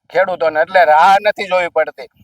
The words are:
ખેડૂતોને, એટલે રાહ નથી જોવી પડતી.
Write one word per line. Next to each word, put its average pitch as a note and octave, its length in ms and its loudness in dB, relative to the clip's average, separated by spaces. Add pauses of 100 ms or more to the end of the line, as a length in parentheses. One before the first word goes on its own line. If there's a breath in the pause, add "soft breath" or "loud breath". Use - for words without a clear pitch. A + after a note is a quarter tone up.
(100)
ખેડૂતોને, E3 500 -2
એટલે F3 240 0
રાહ E3 380 4
નથી G#3 220 -4
જોવી F3+ 240 -2
પડતી. D3+ 400 -6 (160)